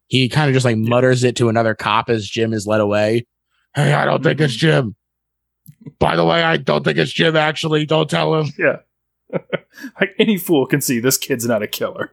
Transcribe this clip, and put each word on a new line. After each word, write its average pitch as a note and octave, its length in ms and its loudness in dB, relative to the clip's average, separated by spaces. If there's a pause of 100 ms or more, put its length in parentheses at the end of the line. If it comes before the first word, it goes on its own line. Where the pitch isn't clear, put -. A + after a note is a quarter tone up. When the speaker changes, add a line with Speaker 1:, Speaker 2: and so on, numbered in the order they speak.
Speaker 1:
He B2+ 220 0
kinda D3 240 0
just, B2+ 120 2
like, A#2 120 0
Speaker 2:
Yeah. A2 120 -2
Speaker 1:
mutters B2 340 4
it B2 140 0
to A#2 120 2
another A2+ 260 0
cop A2 340 0
as A2 200 -2
Jim A2+ 240 -2
is G#2 140 -4
led G#2+ 140 2
away. G#2+ 440 0 (500)
"Hey, C#3+ 180 2
I D3 120 0
don't C#3 180 0
think D3 160 0
it's D3 160 0
Speaker 2:
Mm-hmm. A2 40 -8 (280)
Speaker 1:
Jim. G2+ 80 -10 (1040)
By D#3+ 160 0
the E3 100 2
way, E3 180 2
I D#3+ 140 0
don't D3 260 -2
think C#3+ 140 -2
it's D#3 140 -2
Jim, E3 240 0
actually. D#3 500 0
Don't D#3 240 0
tell D#3+ 260 0
him." D#3 220 -2
Speaker 2:
Yeah. - 200 0 (560)
<laughs> - 40 -6 (600)
Like, G3 200 -2
any G#3+ 180 2
fool D#3 300 2
can D3 140 0
see B2+ 180 -2
this C3 180 0
kid's A#2 300 -6
not A2+ 160 0
a G#2 40 -6
killer. G2+ 460 -8